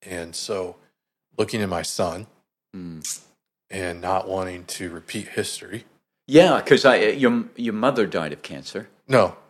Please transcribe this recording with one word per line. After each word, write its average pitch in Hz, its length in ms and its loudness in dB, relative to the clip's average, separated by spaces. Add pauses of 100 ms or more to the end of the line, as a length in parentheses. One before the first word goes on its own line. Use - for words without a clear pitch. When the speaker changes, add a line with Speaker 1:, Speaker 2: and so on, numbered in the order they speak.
Speaker 1:
And 85 340 -12
so 92 400 -6 (640)
looking 110 240 -2
at 98 80 -2
my 85 120 -4
son 92 440 -4 (500)
Speaker 2:
Mm. 82 460 -12 (480)
Speaker 1:
and 90 320 -8
not 95 260 -2
wanting 92 380 -6
to 92 240 -10
repeat 87 380 -12
history. - 580 -8 (400)
Speaker 2:
Yeah, 147 340 8
'cause - 240 6
I, 123 120 8
your, 117 480 2 (120)
your 117 160 -4
mother 113 340 0
died 80 280 -4
of - 80 -18
cancer. 82 480 -12 (180)
Speaker 1:
No, 107 300 2 (100)